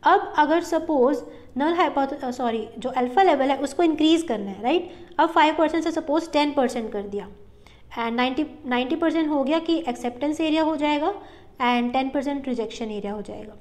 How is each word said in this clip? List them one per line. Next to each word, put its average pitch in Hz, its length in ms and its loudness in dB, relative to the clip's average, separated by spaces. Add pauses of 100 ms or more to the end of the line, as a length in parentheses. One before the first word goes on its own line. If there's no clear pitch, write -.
अब 381 340 4
अगर 302 240 4
सपोज 302 600 2 (360)
null 330 200 0
hypoth-, 285 460 0
अ, 254 60 -4
सॉरी, 233 380 -4 (100)
जो 233 100 -6
अल्फा 247 340 2
लेवल 285 240 4
है, 277 100 2
उसको 277 260 -2
इंक्रीज 320 400 4
करना 208 280 -4
है, 196 120 -10
राइट? 330 300 0 (260)
अब 320 100 4
फ़ाइव 311 300 4
परसेंट 320 260 2
से 330 60 0
सपोज 320 420 -2
टेन 294 200 2
परसेंट 247 400 -2
कर 202 100 -6
दिया, 202 260 -8 (720)
and 233 140 -2
नाइंटी, 262 340 0 (200)
नाइंटी 247 300 0
परसेंट 320 320 2
हो 285 160 2
गया 302 140 2
कि 330 300 0
एक्सेप्टेंस 247 520 -4
एरिया 320 220 2
हो 311 140 0
जाएगा 294 380 0 (480)
and 240 300 2
टेन 262 160 0
परसेंट 277 400 -2
रिजेक्शन 226 420 -4
एरिया 202 220 -6
हो 214 100 -8
जाएगा। 214 380 -14